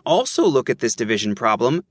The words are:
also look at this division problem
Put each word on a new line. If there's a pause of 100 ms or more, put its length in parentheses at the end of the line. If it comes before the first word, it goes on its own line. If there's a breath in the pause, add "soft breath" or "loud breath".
also
look
at
this
division
problem